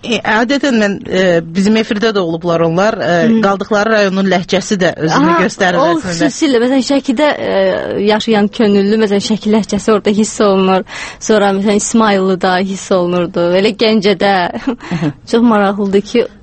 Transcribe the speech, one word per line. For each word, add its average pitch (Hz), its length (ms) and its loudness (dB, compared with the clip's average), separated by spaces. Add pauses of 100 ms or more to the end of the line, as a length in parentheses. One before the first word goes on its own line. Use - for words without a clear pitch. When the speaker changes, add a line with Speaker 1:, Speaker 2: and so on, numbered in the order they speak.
(160)
Speaker 1:
e, - 100 0
adətən 233 560 0
mən, 202 140 0 (100)
e, 185 160 -2 (240)
bizim 190 320 0
efirdə 220 400 -2
də - 80 0
olublar 165 400 0
onlar, 190 320 0
e, 165 140 -2 (180)
Speaker 2:
Hı. 226 160 4
Speaker 1:
qaldıqları 208 480 0
rayonun 196 400 0
ləhcəsi 185 480 -2
də 180 140 0 (100)
özünü 262 300 2
Speaker 2:
Aha, 311 100 2
Speaker 1:
göstərir 185 380 0
Speaker 2:
o - 80 2
Speaker 1:
əslində. 202 260 -4
Speaker 2:
xüsusilə, 262 480 0
məsələn, 262 240 2
Şəkidə, 277 480 0
e, 190 160 -4 (560)
yaşayan 208 400 2
könüllü, 202 560 2
məsələn, 202 240 0
Şəki 214 240 0
ləhcəsi 214 400 0
orada 202 240 0
hiss 214 240 0
olunur, 190 420 2 (360)
sonra, 202 420 2
məsələn, 214 240 0
İsmayıllıda 190 720 0
hiss 190 340 -4
olunurdu, 175 560 0 (140)
elə 208 160 0
Gəncədə. 202 580 2 (460)
<laughs> 156 480 -6
Çox 233 120 0
maraqlıdır 202 600 2
ki, 220 260 -2 (160)